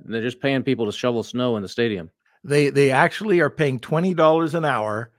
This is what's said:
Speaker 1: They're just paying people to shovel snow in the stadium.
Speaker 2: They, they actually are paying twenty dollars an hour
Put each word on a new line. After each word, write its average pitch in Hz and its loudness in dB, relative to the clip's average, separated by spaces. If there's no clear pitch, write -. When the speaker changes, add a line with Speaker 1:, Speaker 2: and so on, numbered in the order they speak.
Speaker 1:
They're 113 -6
just 120 -6
paying 139 0
people 117 0
to 104 -4
shovel 120 -2
snow 120 -2
in 101 -4
the 92 -8
stadium. 104 -4
Speaker 2:
They, 143 2
they 139 4
actually 170 2
are 147 2
paying 139 -2
twenty 175 -2
dollars 160 2
an 165 -2
hour 110 -2